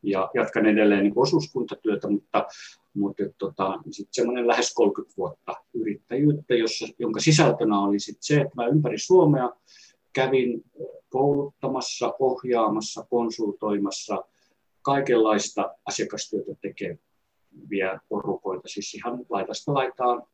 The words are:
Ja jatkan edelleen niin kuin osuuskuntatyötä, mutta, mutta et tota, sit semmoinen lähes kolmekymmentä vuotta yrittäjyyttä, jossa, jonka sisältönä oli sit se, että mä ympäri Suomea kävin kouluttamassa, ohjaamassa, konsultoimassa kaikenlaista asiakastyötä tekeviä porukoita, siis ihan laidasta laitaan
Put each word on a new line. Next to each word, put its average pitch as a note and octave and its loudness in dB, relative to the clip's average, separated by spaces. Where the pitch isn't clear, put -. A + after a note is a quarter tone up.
Ja F#2+ -2
jatkan A2+ 0
edelleen G#2 4
niin G2+ 2
kuin A#2+ 2
osuuskuntatyötä, - -2
mutta, G2+ -2
mutta G2+ -4
et - -8
tota, F#2+ -4
sit G#2 -14
semmoinen A#2+ 0
lähes - 2
kolmekymmentä - 0
vuotta - -8
yrittäjyyttä, B2 0
jossa, A2 -2
jonka A2 -4
sisältönä A#2+ 4
oli G2+ 0
sit - -10
se, - 0
että - 0
mä A#2 -2
ympäri C#3+ 2
Suomea D3 6
kävin C3 2
kouluttamassa, C3+ -2
ohjaamassa, A2+ 0
konsultoimassa G#2 -2
kaikenlaista A2+ 2
asiakastyötä - -6
tekeviä - -8
porukoita, G2 -6
siis - -10
ihan A#2+ -8
laidasta G#2 -4
laitaan B2+ 0